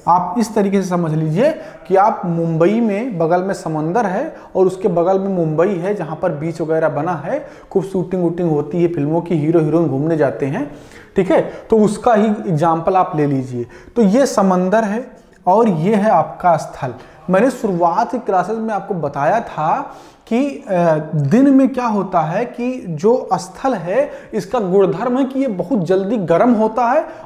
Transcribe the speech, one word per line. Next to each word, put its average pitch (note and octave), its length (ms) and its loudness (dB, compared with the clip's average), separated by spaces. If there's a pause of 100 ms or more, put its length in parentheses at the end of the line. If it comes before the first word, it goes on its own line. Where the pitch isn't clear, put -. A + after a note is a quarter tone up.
आप F3+ 300 2
इस G#3+ 160 -2
तरीके G3 280 2
से F3 60 -6
समझ F3 260 -2
लीजिए D#3+ 380 0 (360)
कि F#3 80 2
आप G#3 280 2
मुंबई E3+ 560 2
में G#3+ 380 -2
बगल E3+ 240 0
में F#3+ 120 -4
समंदर E3+ 520 -2
है A3+ 300 -4 (200)
और F#3+ 100 4
उसके F#3 220 -2
बगल F3 300 2
में G3 100 -4
मुंबई E3 400 0
है G3 260 -2
जहाँ D#3+ 280 -8
पर F3+ 100 0
बीच D#3+ 280 -6
वगैरह D#3+ 280 0
बना D3 260 -2
है, F3+ 320 -6 (260)
खूब F#3+ 120 0
शूटिंग F3+ 380 -4
वूटिंग E3+ 280 0
होती D3 320 -2
है F3 60 2
फिल्मों D#3+ 320 -2
की, E3+ 140 -4
हीरो D#3+ 260 2
हीरोइन D#3 280 2
घूमने D3 280 0
जाते C#3+ 300 0
हैं, A3 280 -6 (420)
ठीक F#3 140 2
है? D4 220 2 (180)
तो A3+ 80 4
उसका G#3+ 360 2
ही G#3 120 4
एग्जांपल F3 720 0
आप F3+ 200 0
ले D3 100 2
लीजिए। B2+ 400 -4 (300)
तो A#3+ 60 4
ये A3+ 240 4
समंदर F#3+ 580 2
है, A3 420 -8 (200)
और A3 220 4
ये F3+ 260 0
है G3+ 160 2
आपका E3+ 460 2
स्थल। - 380 -8 (360)
मैंने G3+ 200 4
शुरुआत F#3+ 600 0
की B3+ 80 -4
क्लासेज G#3 400 -2
में A3 160 -4
आपको G3 200 -4
बताया D3+ 460 0
था A3+ 540 -4 (340)
कि, C4+ 220 0
अ, F3 440 0 (200)
दिन G#3 400 4
में C4 140 6
क्या B3 180 -2
होता G3 340 0
है E3+ 240 -2
कि B3 440 -8
जो F3+ 440 0
स्थल - 420 -2
है G3+ 360 -2 (240)
इसका A3 240 -2
गुणधर्म G3 600 2
है C#4 60 2
कि C4 160 -4
ये C4+ 80 0
बहुत G#3 300 -2
जल्दी F#3+ 380 0
गर्म F#3+ 380 4
होता A3+ 320 0
है C#4+ 200 2 (200)